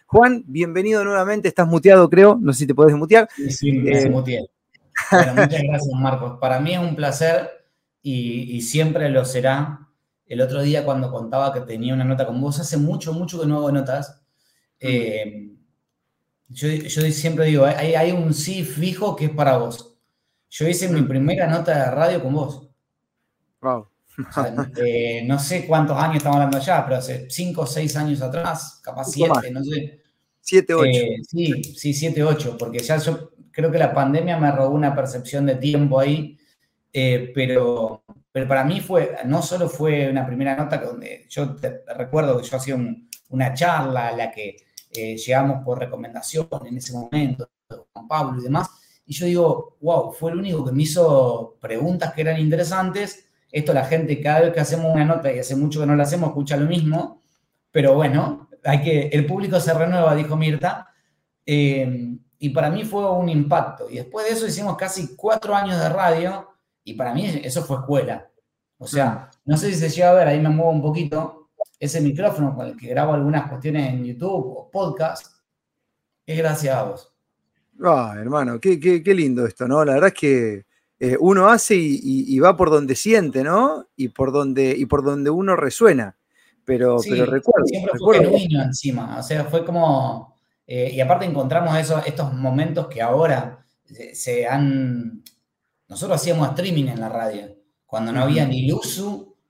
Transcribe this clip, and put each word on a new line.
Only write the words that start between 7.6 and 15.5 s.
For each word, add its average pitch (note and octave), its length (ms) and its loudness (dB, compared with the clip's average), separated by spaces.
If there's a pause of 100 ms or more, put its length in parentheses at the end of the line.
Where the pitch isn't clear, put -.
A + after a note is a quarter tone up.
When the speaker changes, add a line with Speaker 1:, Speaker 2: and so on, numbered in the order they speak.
Speaker 2:
y, A#2+ 540 -6
y A#2 60 -6
siempre D#3 480 0
lo C3 140 2
será. C3+ 560 -2 (460)
El B2 140 -4
otro C3 200 -2
día C#3+ 240 0
cuando C3 280 -2
contaba C3 420 -2
que B2+ 60 -6
tenía A#2 340 -6
una C3 80 -2
nota C3 240 0
con A#2+ 140 -4
vos, C#3+ 180 -4
hace D#3+ 180 -6
mucho, D3+ 360 -2
mucho E3+ 280 -6
que D#3 60 -2
no D3+ 120 0
hago D3 120 -2
notas. C#3 520 -4 (600)
Speaker 1:
Mm. C3 60 -6
Speaker 2:
Eh, G#2+ 600 -4 (960)